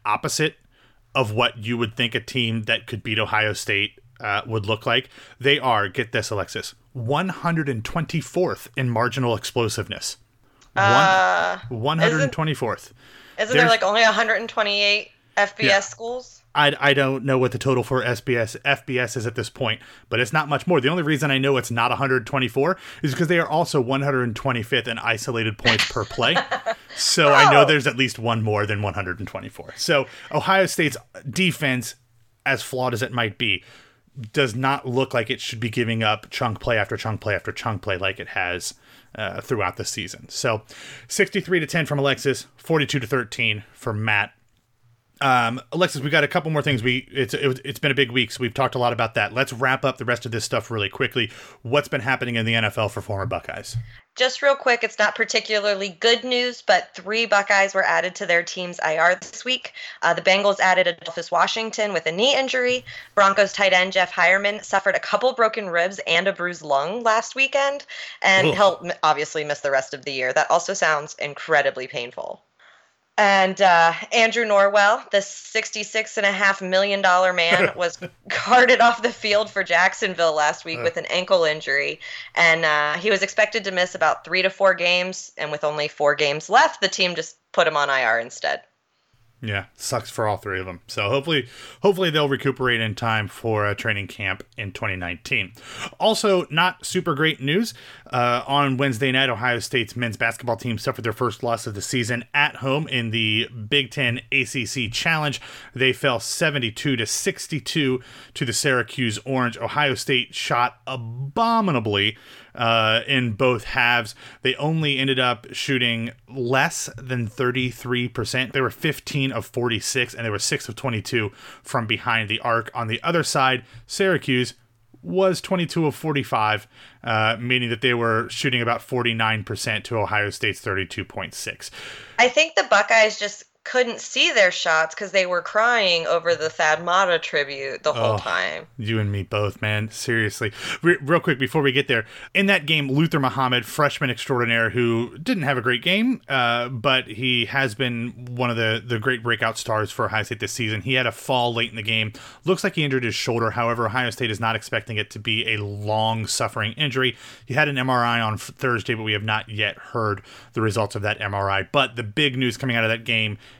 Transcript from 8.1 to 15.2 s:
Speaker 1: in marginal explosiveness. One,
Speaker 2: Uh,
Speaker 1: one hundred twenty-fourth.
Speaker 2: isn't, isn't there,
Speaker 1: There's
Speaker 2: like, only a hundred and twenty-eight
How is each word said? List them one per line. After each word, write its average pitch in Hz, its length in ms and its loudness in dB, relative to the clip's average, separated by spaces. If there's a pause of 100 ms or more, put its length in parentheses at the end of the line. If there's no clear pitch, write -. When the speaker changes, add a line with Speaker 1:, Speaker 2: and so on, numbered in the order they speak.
Speaker 1:
in 131 120 0
marginal 120 460 0
explosiveness. - 840 -4 (560)
One, 196 120 2
Speaker 2:
Uh, 190 720 4 (100)
Speaker 1:
one 131 300 -2
hundred 220 320 2
twenty-fourth. 147 600 -4 (440)
Speaker 2:
isn't, 196 60 0
isn't 226 140 -2
there, 240 100 6
Speaker 1:
There's - 20 6
Speaker 2:
like, 226 140 4
only 208 180 4
a 220 100 6
hundred 220 240 2
and 226 140 -4
twenty-eight 202 600 0 (280)